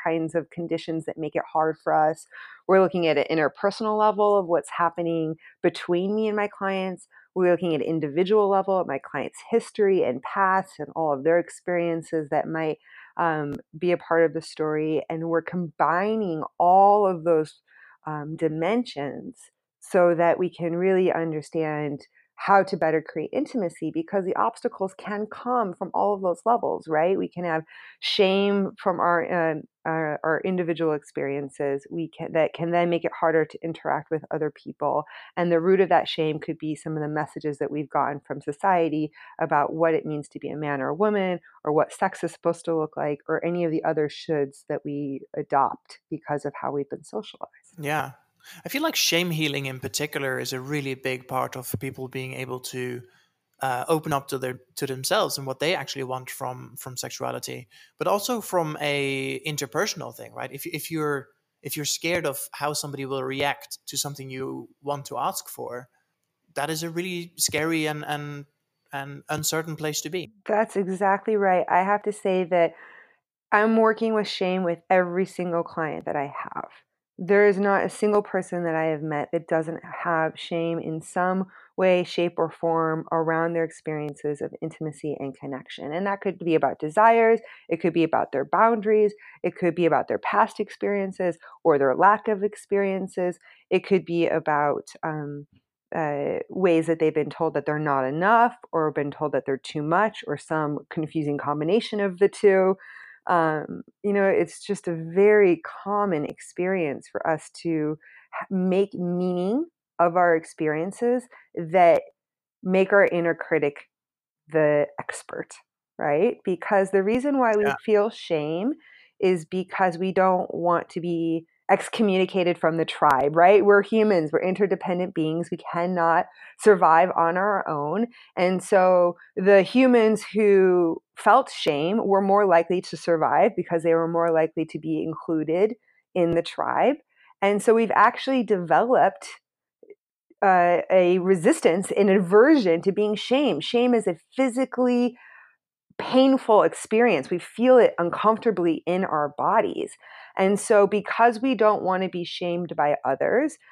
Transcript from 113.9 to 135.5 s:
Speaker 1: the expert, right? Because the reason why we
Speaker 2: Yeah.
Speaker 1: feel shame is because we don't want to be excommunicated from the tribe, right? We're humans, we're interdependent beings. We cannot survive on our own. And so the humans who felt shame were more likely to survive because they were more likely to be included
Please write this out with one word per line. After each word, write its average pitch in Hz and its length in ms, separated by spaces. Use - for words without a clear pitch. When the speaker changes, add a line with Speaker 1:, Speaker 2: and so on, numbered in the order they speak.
Speaker 1:
the 151 420
expert, - 540
right? 156 460
Because 190 460
the 196 120
reason 254 360
why 226 180
we 208 80
Speaker 2:
Yeah. 143 180
Speaker 1:
feel 214 280
shame 165 640
is 185 280
because 185 500
we 185 160
don't 185 400
want 170 380
to 180 100
be 165 460
excommunicated 190 880
from 165 180
the 160 80
tribe, 147 500
right? 185 300
We're 202 180
humans, 202 480
we're - 120
interdependent 180 720
beings. 160 360
We 170 60
cannot 175 540
survive 175 560
on 165 220
our 196 280
own. 160 420
And 180 260
so 185 540
the 196 280
humans 233 600
who 190 640
felt 226 340
shame 160 560
were 196 140
more 202 240
likely 180 380
to - 160
survive 160 580
because 170 260
they 165 120
were 165 140
more 170 220
likely 160 360
to 160 120
be 156 240
included 160 720